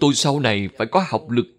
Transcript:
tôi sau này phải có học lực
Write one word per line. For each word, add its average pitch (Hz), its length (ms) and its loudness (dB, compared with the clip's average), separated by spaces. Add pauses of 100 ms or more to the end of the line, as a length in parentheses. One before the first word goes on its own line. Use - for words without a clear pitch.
tôi 147 140 4
sau 147 260 0
này 101 280 0 (100)
phải 113 80 -2
có 185 220 0
học 110 220 -4
lực 120 160 0 (120)